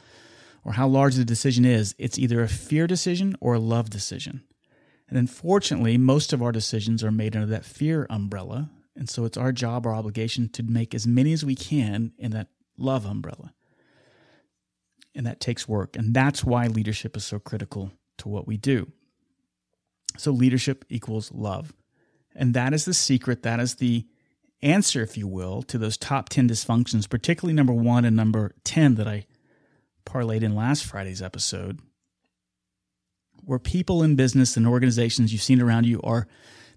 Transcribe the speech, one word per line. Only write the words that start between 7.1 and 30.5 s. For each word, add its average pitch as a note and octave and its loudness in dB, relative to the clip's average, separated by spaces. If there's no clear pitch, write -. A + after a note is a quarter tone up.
made A2 -2
under G#2+ -2
that A2 -4
fear D3+ -2
umbrella. G2+ -6
And C3 -8
so A#2 -4
it's A2 -6
our B2+ -2
job, A#2+ -4
our A2 -2
obligation A2+ -4
to - -8
make A#2 -2
as A2 -4
many C3 4
as D#3 -2
we C3+ -2
can A2+ -2
in A#2 -6
that A2 -6
love C3 -2
umbrella. G#2 -10
And A#2 -4
that - -8
takes - -6
work. G#2+ -4
And A2+ 0
that's C3+ 2
why A#2+ 2
leadership A2 -4
is G#2 -8
so G#2 -8
critical G2 -10
to - -14
what G2+ -6
we G#2+ -4
do. A#2 -2
So - -4
leadership B2+ 2
equals A2 -6
love. G#2+ -8
And B2 2
that B2+ 0
is D3+ -2
the F3+ -2
secret. B2 0
That A#2 -2
is B2 -2
the A#2 0
answer, D3 2
if G#2+ -6
you G2+ -6
will, F#2 -6
to - -6
those A2 -2
top - -4
ten B2+ 4
dysfunctions, A#2 0
particularly E3 -2
number C3+ 4
one A#2+ 4
and A2 4
number A2 2
ten D3 4
that G#2+ -2
I G#2 -6
parlayed A2+ -2
in G#2+ 2